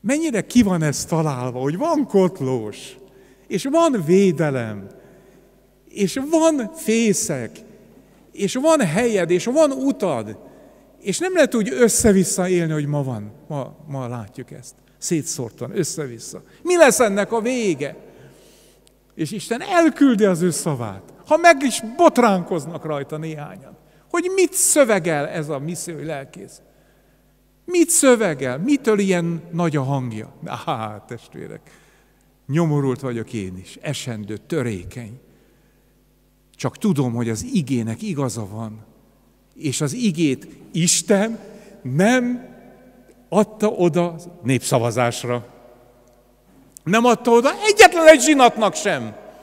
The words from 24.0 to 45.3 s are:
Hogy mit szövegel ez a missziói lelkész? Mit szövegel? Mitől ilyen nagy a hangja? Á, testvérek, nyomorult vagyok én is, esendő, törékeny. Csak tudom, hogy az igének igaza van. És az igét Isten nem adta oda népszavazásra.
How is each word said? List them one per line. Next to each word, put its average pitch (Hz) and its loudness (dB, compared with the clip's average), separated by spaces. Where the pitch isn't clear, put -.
Hogy 349 -2
mit 370 2
szövegel 175 2
ez 156 -6
a 147 -4
missziói 160 -10
lelkész? 151 -14
Mit 349 2
szövegel? 160 2
Mitől 226 2
ilyen 175 0
nagy 165 -2
a 139 0
hangja? 127 -6
Á, 110 -8
testvérek, - -16
nyomorult 143 0
vagyok 120 -8
én 92 -8
is, - -18
esendő, 110 -10
törékeny. 117 -8
Csak - -6
tudom, 139 0
hogy 117 -2
az 113 -6
igének 120 -4
igaza 135 -6
van. 107 -14
És 135 -6
az 147 -2
igét 170 -2
Isten 202 0
nem 240 0
adta 214 0
oda 175 0
népszavazásra. 120 -2